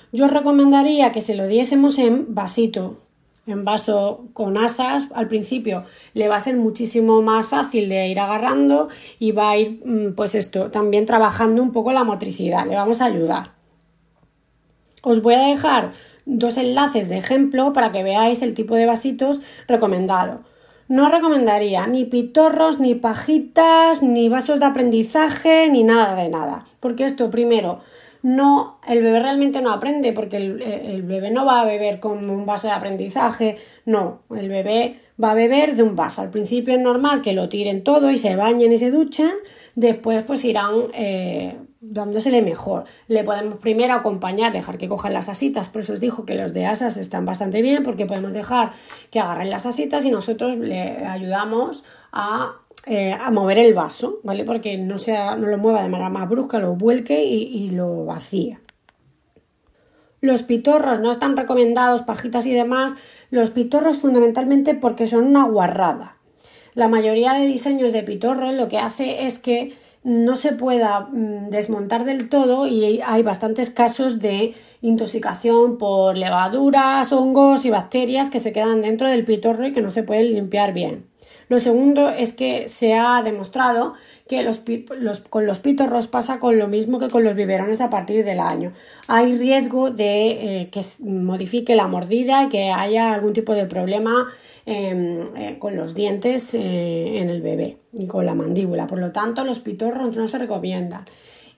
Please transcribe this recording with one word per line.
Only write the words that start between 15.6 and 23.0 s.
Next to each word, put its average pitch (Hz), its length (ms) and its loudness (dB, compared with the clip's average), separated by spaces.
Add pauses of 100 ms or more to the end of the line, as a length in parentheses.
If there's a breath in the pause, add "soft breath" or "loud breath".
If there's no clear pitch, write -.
dos 240 320 -2
enlaces 247 540 0
de 185 80 -4
ejemplo 269 560 2
para 226 180 2
que 190 100 -4
veáis 226 380 2
el 247 140 -2
tipo 220 220 -2
de 233 100 4
vasitos 269 560 0 (260 loud breath)
recomendado. 190 720 0 (460 soft breath)
No 269 220 6
recomendaría 220 800 2
ni 254 180 0
pitorros, 311 760 2
ni 247 160 2
pajitas, 311 1080 4